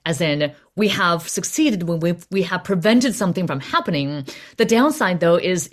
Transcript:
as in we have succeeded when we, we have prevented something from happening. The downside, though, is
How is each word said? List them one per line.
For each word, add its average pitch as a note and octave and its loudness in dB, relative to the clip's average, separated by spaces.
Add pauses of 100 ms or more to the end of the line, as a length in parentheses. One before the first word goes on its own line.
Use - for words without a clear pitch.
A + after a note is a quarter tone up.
as D#3+ -2
in D3 0 (220)
we G#3+ 2
have F3+ 0
succeeded G3+ -2
when E3 -2
we, E3+ 0 (160)
we F#3+ 0
have F3+ -4
prevented G#3+ 2
something F#3 -2
from C#3+ -4
happening. D3 -4 (300)
The A3+ 2
downside, A3+ 2
though, E3+ 4
is F3+ 0